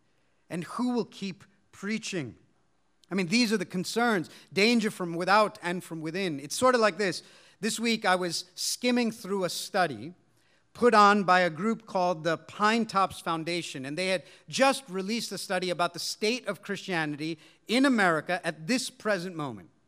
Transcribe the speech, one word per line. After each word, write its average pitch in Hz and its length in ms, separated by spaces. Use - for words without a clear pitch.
And 170 160
who 247 280
will 233 140
keep - 380
preaching? 196 640
I 175 60
mean, 185 140
these 226 220
are 220 60
the 180 80
concerns, 202 640
danger 214 380
from 170 240
without 190 480
and 175 200
from 165 180
within. 165 380
It's 147 160
sort 254 200
of 233 60
like 208 180
this. 196 240
This 220 180
week 220 260
I 185 100
was 180 380
skimming 247 580
through 196 320
a 165 60
study 160 640
put 233 200
on 208 300
by 180 160
a 180 100
group 214 380
called 180 360
the 160 140
Pine 220 480
Tops 190 340
Foundation, 165 640
and 143 140
they 185 120
had 185 120
just 262 420
released 190 420
a 190 80
study 185 320
about 170 220
the 165 60
state - 480
of 202 140
Christianity 160 800
in 254 180
America 180 580
at 160 240
this 254 240
present 185 440
moment, 123 340